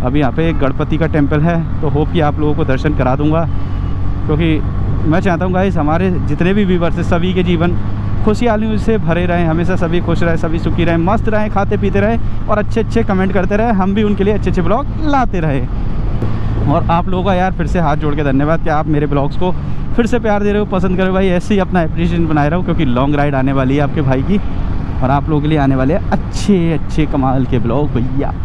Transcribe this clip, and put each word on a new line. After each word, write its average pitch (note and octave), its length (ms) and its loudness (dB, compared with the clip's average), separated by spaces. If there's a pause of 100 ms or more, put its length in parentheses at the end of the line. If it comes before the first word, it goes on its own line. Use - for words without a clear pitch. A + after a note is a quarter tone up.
अभी C#3 160 0
यहाँ C3 120 2
पे D#3+ 180 0
एक E3 100 0
गणपति C#3 380 0
का D#3+ 100 0
temple D3+ 340 0
है, E3 400 0
तो D3+ 80 0
hope D3 220 0
कि F3 80 0
आप D3 200 0
लोगों D3+ 160 2
को D3+ 100 0
दर्शन C3+ 300 0
करा B2+ 200 0
दूँगा, D3+ 300 0 (800)
क्योंकि D#3 840 0
मैं E3 120 2
चाहता F3 240 0
हूँ F#3 80 0
guys F#3 240 0
हमारे E3 340 2
जितने F3 420 0
भी G#3 120 2
viewers F3 300 0
हैं E3+ 100 -2
सभी F3 280 0
के F3+ 100 0
जीवन F3 340 0 (480)
खुशहाली G#3+ 540 0
से A3 180 0
भरे E3 280 0
रहें, F3 200 0
हमेशा E3 300 0
सभी E3+ 260 0
खुश E3+ 220 0
रहें, E3 140 2
सभी E3 220 0
सुखी D#3+ 240 0
रहें, E3 140 2
मस्त G3 320 0
रहें, G#3+ 220 0
खाते G3+ 260 0
पीते G3 240 0
रहें - 460 0
और G#3+ 100 2
अच्छे G#3 220 -2
अच्छे A3+ 240 0
comment F#3+ 300 0
करते F#3+ 240 0
रहें। A#3 160 0
हम F#3+ 200 0
भी A3 100 0
उनके G3+ 200 0
लिए G#3 100 2
अच्छे G3 160 0
अच्छे F3+ 120 0
ब्लॉग G#3+ 240 0 (200)
लाते B3+ 340 0
रहें। C#3 280 0 (960)
और D#3+ 280 2
आप E3+ 160 0
लोगों F#3 180 0
का G3 80 2
यार F#3 180 0
फिर E3+ 160 -2
से F3+ 120 0
हाथ D3+ 180 2
जोड़ D3 180 0
के D3 80 -2
धन्यवाद D3 400 0
कि - 60 0
आप D#3 180 0
मेरे D3 200 0
ब्लॉग्स C#3+ 300 0
को F3+ 140 2 (440)
फिर A#3+ 100 2
से A#3+ 140 0
प्यार G#3 240 0
दे G3+ 80 0
रहे G#3 80 0
हो, G#3 80 0
पसंद F#3 300 0
कर F#3+ 60 0
रहे F#3 40 2
हो F#3+ 60 0
भाई, F#3+ 140 2
ऐसे F3+ 260 0
ही G3+ 60 2
अपना F#3 220 0
appreciation E3 460 0
बनाए D3+ 220 2
रहो, E3+ 140 0
क्योंकि C3+ 220 0
long C3+ 300 2
ride C#3+ 200 0
आने C3+ 180 0
वाली C3+ 220 0
है D3 60 2
आपके C#3+ 200 -2
भाई C3+ 220 0
की G3+ 140 0 (680)
और B2+ 60 0
आप C#3+ 200 0
लोगों D3 120 0
के C#3+ 60 -2
लिए D#3 100 0
आने C3+ 180 2
वाले C3 180 0
हैं - 180 -2
अच्छे F3 600 0
अच्छे D3+ 320 0
कमाल C3+ 400 0
के B2 140 0
ब्लॉग C3+ 340 0
भैया C3+ 400 -2 (120)